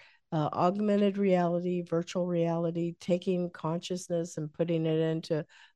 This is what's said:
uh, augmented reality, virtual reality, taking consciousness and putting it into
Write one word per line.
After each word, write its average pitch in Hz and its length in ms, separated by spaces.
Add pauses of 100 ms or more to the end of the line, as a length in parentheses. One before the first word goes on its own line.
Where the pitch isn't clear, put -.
(320)
uh, 156 220
augmented 202 640
reality, 180 640
virtual 175 460
reality, 170 720
taking 180 500
consciousness 175 880
and 151 160
putting 165 320
it 160 140
into 160 440 (320)